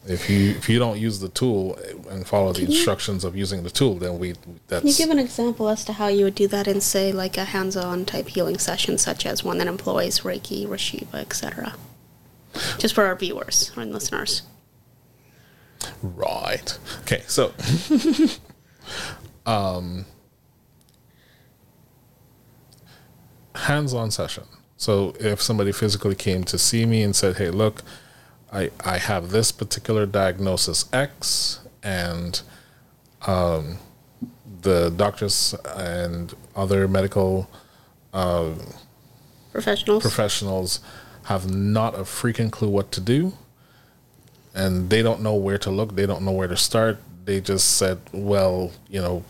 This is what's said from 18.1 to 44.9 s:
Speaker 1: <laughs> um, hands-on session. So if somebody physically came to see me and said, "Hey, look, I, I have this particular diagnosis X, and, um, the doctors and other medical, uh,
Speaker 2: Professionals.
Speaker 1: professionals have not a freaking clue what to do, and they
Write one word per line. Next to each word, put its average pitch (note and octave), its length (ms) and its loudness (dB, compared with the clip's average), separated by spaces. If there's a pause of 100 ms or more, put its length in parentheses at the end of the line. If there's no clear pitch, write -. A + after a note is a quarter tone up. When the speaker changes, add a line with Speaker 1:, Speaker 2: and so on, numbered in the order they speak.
Speaker 1:
<laughs> - 800 -14
um, F#2 600 -2 (3500)
hands-on B2+ 560 0
session. - 340 -6 (320)
So G2+ 420 2
if G#2 220 0
somebody G2+ 300 2
physically G2+ 440 0
came F#2 300 0
to - 120 -2
see A2+ 280 4
me A2+ 180 4
and G2+ 120 2
said, F#2+ 220 4
"Hey, F#2+ 120 2
look, G#2+ 340 2 (680)
I, G2 200 -2 (120)
I - 140 0
have F2+ 340 -2
this G#2+ 200 4
particular G#2+ 540 -2
diagnosis F#2+ 880 0
X, - 680 -2 (240)
and, F2 580 -4 (840)
um, F2 500 0 (840)
the F2 280 4
doctors G2+ 640 0 (220)
and F2 580 -4 (220)
other G2 320 2
medical, F#2+ 600 2 (640)
uh, F2 360 0 (1040)
Speaker 2:
Professionals. G#3 500 2
Speaker 1:
professionals G2 800 0 (460)
have F#2 280 -2
not G#2 420 2
a F#2+ 40 -8
freaking A2+ 520 -2
clue G#2+ 180 0
what G2+ 240 0
to - 80 -6
do, D3 320 2 (1200)
and F#2 360 2
they A2 120 6